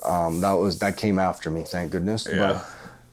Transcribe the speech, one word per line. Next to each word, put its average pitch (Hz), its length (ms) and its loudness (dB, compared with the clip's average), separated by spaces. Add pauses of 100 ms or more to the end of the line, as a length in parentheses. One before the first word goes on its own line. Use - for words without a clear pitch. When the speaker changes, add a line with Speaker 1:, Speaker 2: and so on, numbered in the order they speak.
Speaker 1:
Um, 85 380 0
that 98 100 4
was, 90 280 2
that 101 160 0
came 101 220 2
after 90 320 0
me, 80 120 -2
thank 87 300 -4
goodness. 98 380 -2
Speaker 2:
Yeah. 82 80 0
Speaker 1:
But - 280 0 (460)